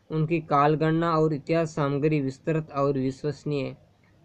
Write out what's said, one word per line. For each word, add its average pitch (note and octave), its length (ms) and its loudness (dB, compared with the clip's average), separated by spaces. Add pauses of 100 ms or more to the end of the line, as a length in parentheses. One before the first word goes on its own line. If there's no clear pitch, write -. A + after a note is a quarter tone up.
उनकी D#3 320 0
कालगणना D#3 720 2
और D#3 200 2
इतिहास D#3+ 420 -2
सामग्री D3 460 0
विस्तृत D#3 520 -4
और C#3 260 0
विश्वसनीय C3+ 640 -4
है, C3 120 -10 (480)